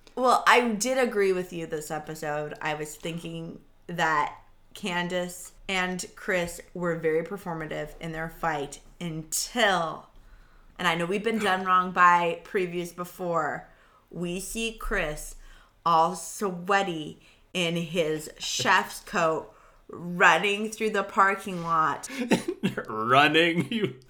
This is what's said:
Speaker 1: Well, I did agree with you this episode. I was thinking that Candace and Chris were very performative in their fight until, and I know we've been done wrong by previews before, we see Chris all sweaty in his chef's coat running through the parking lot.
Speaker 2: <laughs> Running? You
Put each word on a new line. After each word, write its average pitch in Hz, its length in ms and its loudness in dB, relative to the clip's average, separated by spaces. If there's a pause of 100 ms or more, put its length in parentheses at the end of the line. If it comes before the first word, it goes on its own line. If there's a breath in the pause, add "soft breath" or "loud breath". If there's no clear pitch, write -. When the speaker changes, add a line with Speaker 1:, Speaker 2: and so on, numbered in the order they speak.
(140)
Speaker 1:
Well, 247 320 2
I 240 140 8 (120)
did 254 260 -2
agree 202 340 2
with 180 220 -4
you 165 120 -6
this 156 240 -8
episode. 151 680 -6
I 156 140 -4
was 151 220 -8
thinking 165 640 -10 (260)
that 160 480 0 (400)
Candace 180 760 -4 (180)
and 185 340 -2 (120)
Chris 175 440 -2 (140)
were 175 220 -2
very 160 260 2
performative 160 760 -8
in 165 140 -8
their 160 160 -6
fight 151 520 -4 (200)
until, 170 1080 0 (680)
and 180 80 -2
I 165 100 2
know 170 100 -2
we've 196 180 -2
been 226 140 0
done 190 260 0
wrong 185 280 2
by 175 520 6
previews 175 500 -4
before, 170 720 -4 (420 soft breath)
we 175 280 -6
see 220 400 -6
Chris 160 560 -4 (500 soft breath)
all 170 320 4
sweaty 180 1040 -4 (340 soft breath)
in 170 220 0
his 156 520 -2 (100)
chef's - 600 0
coat 160 520 0 (360 soft breath)
running 180 800 4
through 214 220 -2
the 196 140 0
parking 196 580 2
lot. 160 460 0 (400)
Speaker 2:
<laughs> - 400 -4
Running? 147 840 4
You 208 240 -2 (160)